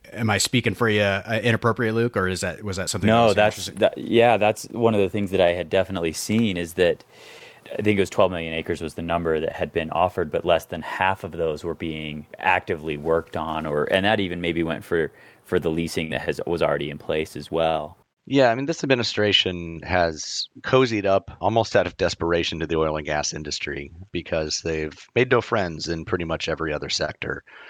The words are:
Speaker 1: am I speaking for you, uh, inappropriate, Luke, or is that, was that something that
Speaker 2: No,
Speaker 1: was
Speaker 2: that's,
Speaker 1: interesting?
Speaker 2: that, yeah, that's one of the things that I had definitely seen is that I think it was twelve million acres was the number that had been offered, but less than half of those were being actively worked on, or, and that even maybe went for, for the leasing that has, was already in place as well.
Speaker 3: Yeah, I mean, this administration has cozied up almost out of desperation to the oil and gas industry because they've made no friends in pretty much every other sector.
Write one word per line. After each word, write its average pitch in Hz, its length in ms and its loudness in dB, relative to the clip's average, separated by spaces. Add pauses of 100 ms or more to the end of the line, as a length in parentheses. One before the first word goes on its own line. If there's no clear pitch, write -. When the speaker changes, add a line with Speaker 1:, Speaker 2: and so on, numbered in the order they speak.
(140)
Speaker 1:
am 110 160 -2
I 101 80 4
speaking 117 380 0
for 117 120 0
you, 104 140 4
uh, 101 420 0
inappropriate, 113 520 0
Luke, 117 200 0
or 92 140 0
is 92 120 -2
that, 90 220 -6
was 98 140 -6
that 92 120 -4
something 104 180 0
that 110 60 6
Speaker 2:
No, 117 120 8
Speaker 1:
was 104 100 6
Speaker 2:
that's, 107 220 4
Speaker 1:
interesting? 95 220 -8
Speaker 2:
that, 104 180 4
yeah, 113 400 6
that's 107 320 2
one 113 240 2
of 101 80 4
the 92 80 2
things 101 220 -2
that 92 100 4
I 87 100 6
had 87 180 -2
definitely 92 440 0
seen 107 420 0
is 85 200 -6
that 87 280 4 (680)
I - 120 -6
think 104 140 2
it 98 40 4
was 92 80 0
twelve 95 220 2
million 82 220 -6
acres 80 280 -4
was 80 140 -8
the 85 80 -6
number 82 360 0
that 80 120 -4
had 78 200 -6
been 80 200 -4
offered, 87 400 0
but 82 140 -2
less 82 200 2
than 85 160 -10
half 95 420 -2
of 85 100 -10
those 80 300 -4
were 82 120 -6
being 78 500 -8 (140)
actively 80 580 -2
worked 82 400 0
on, 80 300 -4
or, 73 180 0
and 95 200 2
that 107 140 2
even 87 220 -4
maybe 85 220 0
went 82 200 -4
for, 80 280 -2 (320)
for - 160 0
the 80 100 -2
leasing 80 400 -2
that 67 120 -4
has, 78 260 -4
was 80 160 -2
already 73 260 0
in 73 80 -10
place 78 380 -4
as 73 160 -12
well. 80 460 -2 (280)
Speaker 3:
Yeah, 131 240 4
I 113 60 2
mean, 135 100 -6
this 160 180 -6
administration 95 960 0
has 82 640 0 (140)
cozied 113 440 2
up 98 240 2 (120)
almost 107 340 2
out 95 100 4
of 87 120 -8
desperation 85 640 0
to 82 60 -4
the 80 120 -2
oil 78 200 0
and 76 80 -8
gas 76 280 -2
industry 73 580 -8 (200)
because 80 500 -4
they've 78 360 -4 (160)
made 127 160 2
no 123 120 4
friends 87 480 -2
in 82 160 -4
pretty 87 200 -2
much 82 240 -4
every 78 240 -4
other 71 160 -6
sector. - 540 -6 (260)